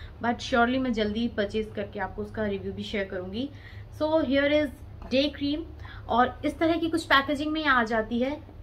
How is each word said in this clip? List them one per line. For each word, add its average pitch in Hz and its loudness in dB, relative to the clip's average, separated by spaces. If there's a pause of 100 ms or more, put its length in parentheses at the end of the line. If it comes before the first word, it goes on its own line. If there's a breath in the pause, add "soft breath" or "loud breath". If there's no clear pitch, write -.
(240 loud breath)
but 240 2
surely 247 2
मैं 254 0
जल्दी 214 0
purchase 214 -2
करके 202 -6
आपको 196 -6
उसका 214 -4
review 196 -4
भी 202 -8
शेयर 196 -4
करूँगी। 196 -6 (520 loud breath)
So, 311 2
here 277 4
is 302 4 (420)
day 285 4
cream, 285 -2 (460 loud breath)
और 247 4
इस 294 -2
तरह 330 4
की 330 0
कुछ 330 0
पैकेजिंग 285 4
में 311 -2
आ 254 6
जाती 220 0
है। 285 -2 (180)